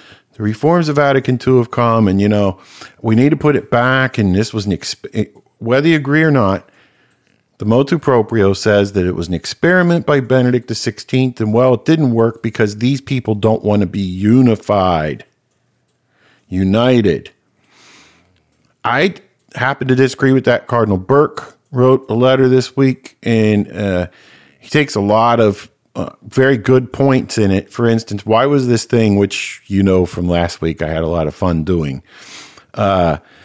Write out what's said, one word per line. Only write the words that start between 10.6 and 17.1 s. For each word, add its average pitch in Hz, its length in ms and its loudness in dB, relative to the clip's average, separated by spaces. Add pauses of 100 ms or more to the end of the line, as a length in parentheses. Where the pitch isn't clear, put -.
the 113 80 -6
sixteenth, - 640 -4
and, 107 140 -2
well, 127 220 4
it - 100 -6
didn't 156 260 2
work 113 320 0
because 107 340 -2
these 127 220 -2
people 117 360 -4
don't 110 280 0
want 104 180 0
to 95 40 0
be 98 160 -6
unified, 95 1200 0 (1200)
united. 101 840 0 (1500)